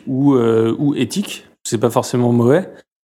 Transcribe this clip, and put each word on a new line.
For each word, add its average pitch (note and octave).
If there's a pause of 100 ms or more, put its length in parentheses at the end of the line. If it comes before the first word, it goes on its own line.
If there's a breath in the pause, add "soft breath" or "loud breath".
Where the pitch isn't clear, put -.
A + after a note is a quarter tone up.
ou, C3+
euh, A2+
ou C#3+
éthique, - (200)
c'est A#2
pas A#2
forcément A#2+
mauvais, B2 (340 loud breath)